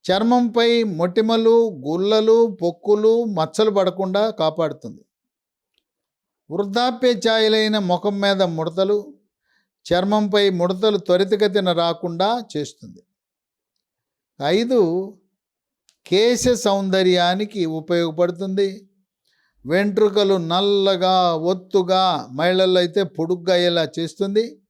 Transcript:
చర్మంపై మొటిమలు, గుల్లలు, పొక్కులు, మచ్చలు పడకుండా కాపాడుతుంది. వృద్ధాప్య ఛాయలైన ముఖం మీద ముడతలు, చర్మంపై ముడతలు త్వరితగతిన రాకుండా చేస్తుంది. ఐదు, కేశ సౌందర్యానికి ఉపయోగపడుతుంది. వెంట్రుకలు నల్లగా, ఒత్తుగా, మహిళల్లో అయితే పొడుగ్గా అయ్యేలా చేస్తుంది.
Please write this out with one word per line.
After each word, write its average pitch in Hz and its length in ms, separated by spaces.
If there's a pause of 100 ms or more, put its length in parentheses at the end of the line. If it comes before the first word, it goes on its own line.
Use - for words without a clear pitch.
చర్మంపై 233 760
మొటిమలు, 220 1040
గుల్లలు, 220 720
పొక్కులు, 208 640
మచ్చలు 208 480
పడకుండా 190 580
కాపాడుతుంది. 156 760 (1500)
వృద్ధాప్య 233 600
ఛాయలైన 220 640
ముఖం 196 440
మీద 196 220
ముడతలు, 175 720 (720)
చర్మంపై 202 640
ముడతలు 190 480
త్వరితగతిన 190 760
రాకుండా 170 720 (140)
చేస్తుంది. 135 460 (1400)
ఐదు, 226 360 (1300)
కేశ 233 420
సౌందర్యానికి 190 1160
ఉపయోగపడుతుంది. 175 1200 (760)
వెంట్రుకలు 202 680
నల్లగా, 185 1000
ఒత్తుగా, 180 1000
మహిళల్లో 185 480
అయితే 175 240
పొడుగ్గా 175 500
అయ్యేలా 175 340 (120)
చేస్తుంది. 196 600 (100)